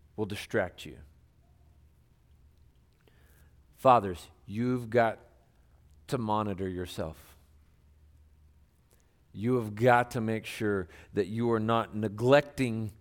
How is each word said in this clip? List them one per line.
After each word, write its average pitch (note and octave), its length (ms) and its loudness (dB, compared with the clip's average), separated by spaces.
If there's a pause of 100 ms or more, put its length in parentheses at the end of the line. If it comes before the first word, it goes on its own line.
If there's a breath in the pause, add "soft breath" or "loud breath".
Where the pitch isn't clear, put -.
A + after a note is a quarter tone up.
(160)
will G#2+ 100 -4
distract G2+ 600 -4
you. C2 120 -16 (2750 soft breath)
Fathers, G2+ 520 2 (160)
you've A#2+ 440 -4
got A2+ 300 2 (880)
to C#3 100 -4
monitor G#2+ 500 -2
yourself. F2+ 680 -8 (1900)
You A#2 240 -2
have G#2+ 200 -4
got A#2+ 360 4
to B2 100 -4
make A2 240 -4
sure G2+ 420 -2 (260 loud breath)
that G2 140 0
you A2+ 240 -2
are A2+ 80 2
not A2 360 0
neglecting A2+ 1040 2